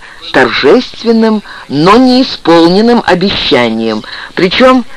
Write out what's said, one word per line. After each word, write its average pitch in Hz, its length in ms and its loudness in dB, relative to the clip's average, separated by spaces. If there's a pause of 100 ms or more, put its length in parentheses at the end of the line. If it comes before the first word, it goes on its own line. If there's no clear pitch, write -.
(320)
торжественным, 220 1120 0 (260)
но 165 280 2
неисполненным 233 1080 2
обещанием. 120 1000 -2 (300)
Причем 254 500 2 (120)